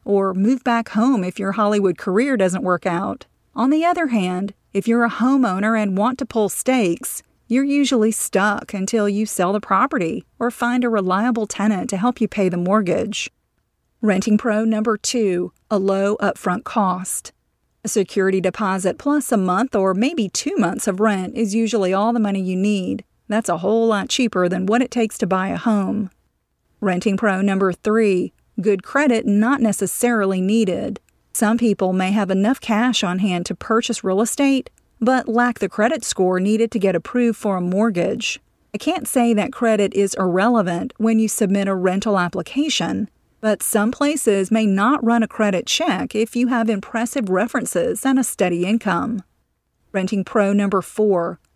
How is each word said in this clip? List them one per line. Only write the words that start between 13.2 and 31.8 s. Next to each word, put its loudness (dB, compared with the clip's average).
Renting 4
pro 0
number 0
two, -2
a 2
low 0
upfront -2
cost. -4
A -10
security 0
deposit -2
plus -2
a 4
month 0
or 2
maybe 0
two -6
months -2
of -2
rent 0
is -2
usually 0
all 0
the 0
money 0
you -2
need. -2
That's -2
a -2
whole 2
lot 0
cheaper 0
than -2
what 2
it -2
takes -2
to 0
buy -2
a -4
home. 0
Renting 0
pro 0
number 2
three, 0
good 0
credit 0
not 2
necessarily 0
needed. 0
Some 2
people 0